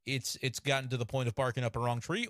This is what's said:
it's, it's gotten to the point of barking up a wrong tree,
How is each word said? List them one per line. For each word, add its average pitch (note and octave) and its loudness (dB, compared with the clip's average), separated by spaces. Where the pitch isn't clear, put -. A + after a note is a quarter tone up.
it's, B2+ -2
it's C3 0
gotten C3+ 0
to C3 2
the A#2 0
point B2+ 0
of A2+ 0
barking B2+ 2
up A#2 0
a - 0
wrong A#2+ 2
tree, A3 -2